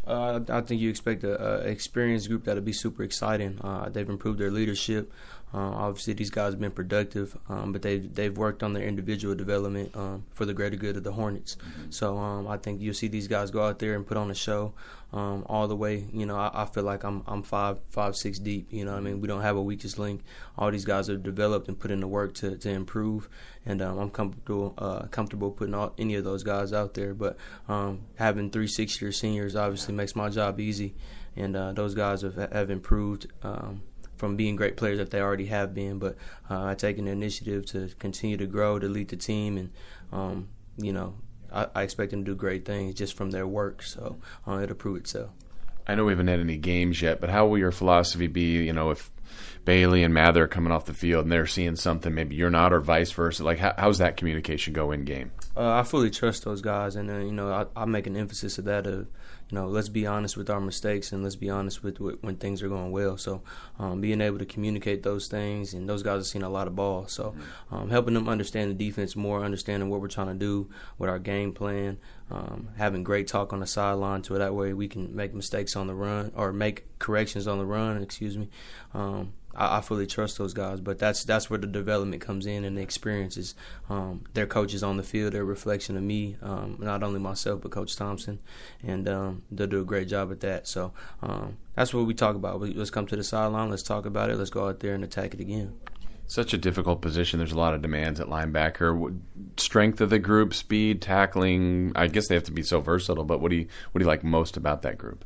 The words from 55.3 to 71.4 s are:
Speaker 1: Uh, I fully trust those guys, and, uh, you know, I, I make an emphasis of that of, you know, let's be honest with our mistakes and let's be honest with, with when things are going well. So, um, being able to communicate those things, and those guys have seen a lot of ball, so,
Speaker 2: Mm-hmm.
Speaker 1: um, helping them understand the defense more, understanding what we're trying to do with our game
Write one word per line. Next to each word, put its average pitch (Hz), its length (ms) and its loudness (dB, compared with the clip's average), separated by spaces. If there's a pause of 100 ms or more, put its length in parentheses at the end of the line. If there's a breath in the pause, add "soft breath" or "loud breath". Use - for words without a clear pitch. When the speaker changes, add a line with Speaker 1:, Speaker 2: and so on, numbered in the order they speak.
Speaker 1:
Uh, 117 180 4
I 120 100 6
fully 120 260 4
trust 110 340 0
those 104 160 -4
guys, 101 360 -2
and, 101 120 -2
uh, 101 100 -4
you 101 140 -2
know, 101 200 -2
I, 104 300 -2
I - 20 0
make 107 240 0
an 98 80 -2
emphasis 104 420 -4
of 98 60 -6
that 101 240 0
of, 95 180 -2 (440 loud breath)
you - 40 -4
know, 95 120 0
let's 101 220 0
be 104 180 0
honest 104 300 -2
with 101 140 -4
our 101 100 0
mistakes 98 500 -2
and 98 120 -2
let's 98 140 -2
be 98 120 -4
honest 98 340 -2
with, 98 180 -4
with 95 220 -4
when 98 140 -4
things 98 260 -4
are 98 60 -2
going 92 220 -2
well. 95 260 0
So, 95 260 -6 (360 loud breath)
um, 95 240 -2
being 107 180 2
able 104 180 2
to 101 60 -4
communicate 104 580 -2
those 101 240 0
things, 104 460 -4
and 92 160 -6
those 101 140 -2
guys 101 140 0
have 95 100 -2
seen 98 160 -4
a 92 80 -2
lot 95 160 0
of 90 100 -4
ball, 95 300 0
so, 104 240 -6
Speaker 2:
Mm-hmm. - 440 -12
Speaker 1:
um, 104 160 -4
helping 117 240 4
them 113 140 4
understand 104 420 0
the 98 40 0
defense 101 420 -2
more, 104 280 0
understanding 101 440 -2
what 98 120 0
we're 101 80 -6
trying 98 200 -2
to 92 60 -4
do 101 340 0 (300 loud breath)
with 92 100 0
our 92 100 0
game 101 340 -2